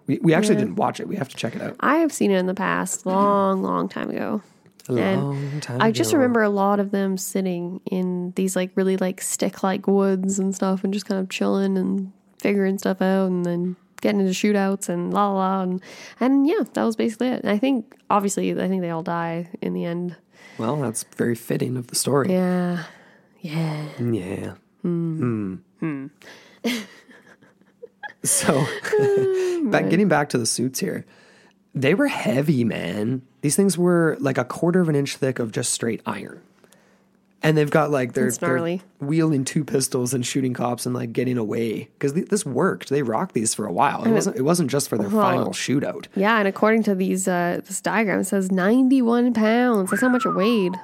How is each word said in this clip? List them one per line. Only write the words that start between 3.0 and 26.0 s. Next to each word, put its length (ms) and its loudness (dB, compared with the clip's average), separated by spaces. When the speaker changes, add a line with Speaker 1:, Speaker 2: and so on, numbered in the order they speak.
Speaker 2:
long, 560 2
long 260 -2
time 220 -8
ago. 320 -4
Speaker 1:
A 60 -4
Speaker 2:
And 300 0
Speaker 1:
long 360 -4
time 220 -4
Speaker 2:
I 100 4
just 180 0
Speaker 1:
ago. 80 4
Speaker 2:
remember 240 4
a 80 2
lot 280 2
of 140 0
them 240 0
sitting 640 -4
in 460 -2
these, 180 0
like, 220 -2
really, 200 2
like, 240 -2
stick-like 680 -2
woods 500 2
and 160 0
stuff 300 0
and 80 0
just 140 -4
kind 140 -2
of 80 -4
chilling 480 0
and 360 -2
figuring 400 2
stuff 240 -2
out 240 2
and 180 0
then 320 -2
getting 180 2
into 120 2
shootouts 560 0
and 240 -2
la, 200 2
la, 20 0
la. 60 0
And, 200 -2
and 260 4
yeah, 160 2
that 100 0
was 120 0
basically 320 0
it. 140 -2
And 80 0
I 80 2
think, 380 0
obviously, 440 0
I 160 -2
think 140 0
they 80 -4
all 120 -4
die 460 -4
in 140 -4
the 100 -4
end. 320 -6
Speaker 1:
Well, 180 -2
that's 280 -4
very 180 0
fitting 420 -4
of 120 -8
the 80 -8
story. 340 2
Speaker 2:
Yeah. 540 0
Yeah. 480 -4
Speaker 1:
Yeah. 560 -4
Speaker 2:
Hmm. 360 -2
Speaker 1:
Hmm. 360 -2
Speaker 2:
Hmm. 260 -6